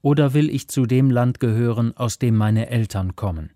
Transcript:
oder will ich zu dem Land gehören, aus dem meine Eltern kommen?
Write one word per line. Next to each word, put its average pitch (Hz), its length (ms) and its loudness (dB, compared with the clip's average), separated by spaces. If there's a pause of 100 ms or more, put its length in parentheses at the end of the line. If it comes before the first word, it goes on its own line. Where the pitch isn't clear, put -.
oder 143 320 2
will 151 160 2
ich 135 180 -6
zu 131 180 0
dem 127 240 2
Land 123 300 0
gehören, 117 580 0
aus 120 220 -4
dem 113 160 2
meine 107 340 0
Eltern 101 460 -4
kommen? 80 400 -8